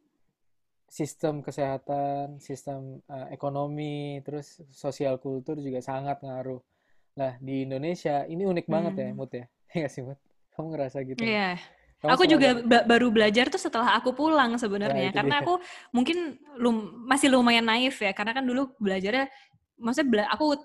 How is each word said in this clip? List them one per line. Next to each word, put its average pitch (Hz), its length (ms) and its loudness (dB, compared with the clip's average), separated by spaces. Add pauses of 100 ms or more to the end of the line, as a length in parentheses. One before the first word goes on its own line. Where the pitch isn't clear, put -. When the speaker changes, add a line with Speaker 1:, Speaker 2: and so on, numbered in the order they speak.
(880)
Speaker 1:
sistem 151 560 -4
kesehatan, 143 960 -4
sistem, 135 640 -12
eh, 131 240 -14
ekonomi, 143 920 -6
terus 147 480 -12
sosial 135 480 -2
kultur 135 400 -6
juga 135 180 -6
sangat 135 460 -6
ngaruh. 131 340 -8 (560)
Lah, 131 240 -4
di 135 240 -4
Indonesia, 143 640 -2
ini 165 160 -6
unik 180 240 0
banget 165 300 0
ya, 131 160 -4
Speaker 2:
Hmm. 135 60 -10
Speaker 1:
Mut, 135 120 -10
ya? 123 140 -10 (140)
<laughs> - 100 -20
Iya - 100 -6
nggak 147 140 -4
sih, 139 100 -10
Mut? 135 160 -14 (380)
Kamu 156 160 -8
ngerasa 143 320 -6
gitu 131 180 -8
nggak? 226 60 -2
Speaker 2:
Iya. 208 220 0 (480)
Speaker 1:
Kamu 208 160 4
Speaker 2:
Aku 302 100 4
Speaker 1:
sebagai 302 60 6
Speaker 2:
juga 277 180 8 (140)
ba-, 240 240 6
baru 233 240 6
belajar 214 400 6
tuh 381 80 -2
setelah 233 400 2
aku 247 160 0
pulang 277 400 4
sebenarnya. 202 560 0
Speaker 1:
Nah, - 20 -8
itu 196 60 0
Speaker 2:
Karena - 180 2
Speaker 1:
dia. 285 60 0
Speaker 2:
aku 349 120 0 (360)
mungkin 254 260 2 (380)
lum-, 233 500 -2
masih 277 240 2
lumayan 233 380 6
naif 247 320 2
ya, 196 160 0
karena 214 180 -4
kan 262 140 -2
dulu 262 320 -2
belajarnya, 202 480 0 (500)
maksudnya 262 320 0
bela-, 214 220 2
aku 302 160 0 (180)